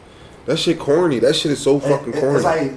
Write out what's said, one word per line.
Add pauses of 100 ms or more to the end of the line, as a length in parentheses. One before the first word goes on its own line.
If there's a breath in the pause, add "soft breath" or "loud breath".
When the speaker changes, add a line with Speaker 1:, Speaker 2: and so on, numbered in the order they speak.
(460 loud breath)
Speaker 1:
That
shit
corny.
That
shit
is
so
Speaker 2:
It,
Speaker 1:
fucking
Speaker 2:
it,
Speaker 1:
corny.
Speaker 2:
it's
like,